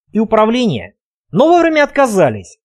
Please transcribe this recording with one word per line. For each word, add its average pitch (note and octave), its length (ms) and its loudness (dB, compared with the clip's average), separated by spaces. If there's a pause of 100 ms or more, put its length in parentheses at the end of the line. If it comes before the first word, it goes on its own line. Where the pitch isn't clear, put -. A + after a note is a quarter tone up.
(120)
и G#3 80 -2
управления, A3 760 -2 (360)
но A#3+ 160 2
вовремя E4 360 2
отказались. G3 800 -2